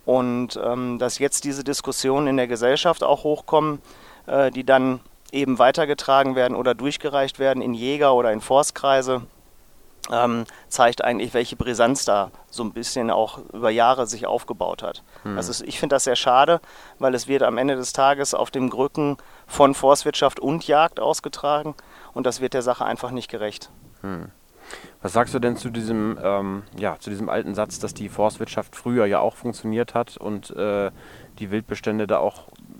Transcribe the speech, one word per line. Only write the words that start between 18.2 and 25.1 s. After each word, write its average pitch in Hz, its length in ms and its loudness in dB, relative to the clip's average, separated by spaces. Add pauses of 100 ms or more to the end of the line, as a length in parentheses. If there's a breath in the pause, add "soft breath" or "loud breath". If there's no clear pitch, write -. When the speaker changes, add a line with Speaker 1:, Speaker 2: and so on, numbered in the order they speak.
Speaker 1:
auf - 180 -2
dem 131 160 -2
Rücken 139 480 -2 (320 loud breath)
von 139 260 4
Forstwirtschaft 139 680 2
und 151 260 -4
Jagd 156 320 2
ausgetragen 147 720 -2 (400 loud breath)
und 127 120 -6
das 123 160 -2
wird 127 120 -2
der 127 100 -2
Sache 123 200 -2
einfach 113 280 -4
nicht 127 180 -10
gerecht. 107 420 -8 (300)
Speaker 2:
Hm. 92 280 -10 (720 loud breath)
Was 92 120 -6